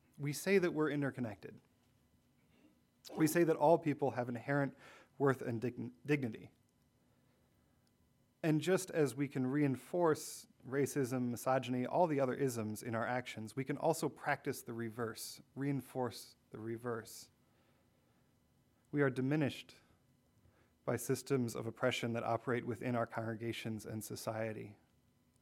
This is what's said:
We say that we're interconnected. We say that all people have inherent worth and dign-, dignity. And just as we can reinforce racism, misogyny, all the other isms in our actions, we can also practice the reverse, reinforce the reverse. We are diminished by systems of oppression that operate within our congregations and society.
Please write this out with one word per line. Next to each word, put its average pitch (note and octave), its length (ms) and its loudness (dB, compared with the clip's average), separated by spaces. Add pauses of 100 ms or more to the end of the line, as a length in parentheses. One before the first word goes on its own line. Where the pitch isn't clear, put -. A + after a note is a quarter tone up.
(180)
We D3 140 -2
say G3 260 4
that F3 160 2
we're D3+ 160 2
interconnected. B2+ 640 -4 (1600)
We D#3 120 4
say E3+ 160 6
that D#3+ 120 4
all D#3 220 8
people C#3+ 320 0
have A#2+ 180 -2
inherent C3+ 440 0 (460)
worth C3+ 220 4
and A#2 200 -2
dign-, A#2+ 300 -4 (140)
dignity. C3 460 -2 (1900)
And D#3 180 6
just F3+ 300 2
as C#3 260 2
we C#3 120 0
can C3+ 180 0
reinforce D3 1000 2 (220)
racism, B2+ 640 0
misogyny, B2 560 0
all E3+ 220 4
the D3 100 0
other B2+ 160 2
isms A2+ 480 -2
in A#2 140 -6
our A2+ 100 0
actions, A2 480 -6
we C3+ 80 -4
can C#3+ 140 -4
also D#3 320 0
practice - 540 -4
the B2 100 -10
reverse, A2+ 680 -6 (140)
reinforce C3 800 -4 (160)
the B2 80 -12
reverse. A2+ 720 -6 (1600)
We D3 120 2
are C#3 80 6
diminished C3 640 0 (1080)
by B2+ 120 0
systems B2 580 0
of B2 120 -6
oppression B2 480 -2
that A#2 100 -4
operate A#2+ 420 0
within A#2+ 300 -2
our A#2 100 2
congregations A2+ 800 -6
and A2 160 -6
society. A2 720 -6 (680)